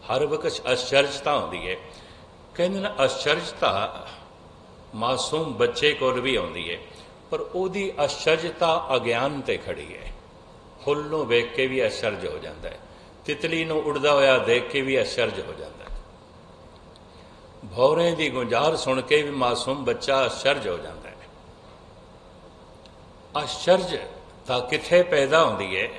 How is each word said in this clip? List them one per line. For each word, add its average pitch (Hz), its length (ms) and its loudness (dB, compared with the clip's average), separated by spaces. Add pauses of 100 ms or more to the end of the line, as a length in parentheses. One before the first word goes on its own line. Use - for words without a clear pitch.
ਹਰ 131 200 0
ਵਕਤ 151 360 -2 (100)
ਅਚਰਜਤਾ 139 600 2
ਆਉਂਦੀ 87 360 -2
ਹੈ। 92 80 -4 (800)
ਕਹਿੰਦੇ 190 240 0
ਨੇ 196 100 -4 (160)
ਅਚਰਜਤਾ 151 680 0 (1200)
ਮਾਸੂਮ 127 580 -2
ਬੱਚੇ 120 400 2
ਕੋਲ 127 260 0
ਵੀ 127 160 0
ਆਉਂਦੀ 85 360 -4
ਹੈ, 87 60 -6 (540)
ਪਰ 156 100 -2
ਉਹਦੀ 185 500 -4 (140)
ਅਚਰਜਤਾ 160 640 0 (260)
ਅਗਿਆਨ 120 460 0
'ਤੇ 101 160 -2
ਖੜ੍ਹੀ 82 360 -10
ਹੈ। - 180 -12 (720)
ਫੁੱਲ 147 200 0
ਨੂੰ 151 240 -2
ਵੇਖ 117 280 2
ਕੇ 131 120 2
ਵੀ 127 180 2
ਅਚਰਜ 101 420 -2
ਹੋ 78 100 -6
ਜਾਂਦਾ 78 320 -12
ਹੈ, - 100 -16 (460)
ਤਿਤਲੀ 160 400 -2
ਨੂੰ 156 160 -2
ਉੱਡਦਾ 147 320 2
ਹੋਇਆ 139 260 8
ਦੇਖ 117 320 2
ਕੇ 139 100 0
ਵੀ 131 200 2
ਅਚਰਜ 107 380 -2
ਹੋ 87 140 -10
ਜਾਂਦਾ 80 300 -16
ਹੈ, - 60 -16 (1900)
ਭੌਰੇ 156 360 4
ਦੀ 160 180 0
ਗੁੰਜਾਰ 123 460 0
ਸੁਣ 131 260 -2
ਕੇ 151 200 4
ਵੀ 143 160 -4
ਮਾਸੂਮ 127 460 0
ਬੱਚਾ 131 420 2
ਅਚਰਜ 135 420 0
ਹੋ 87 100 -2
ਜਾਂਦਾ 82 320 -12
ਹੈ। 98 60 -18 (2250)
ਅਚਰਜ 170 640 2 (500)
ਤਾਂ 127 140 0
ਕਿੱਥੇ 156 440 4
ਪੈਦਾ 156 380 4
ਹੁੰਦੀ 98 340 0
ਹੈ? 107 100 0 (120)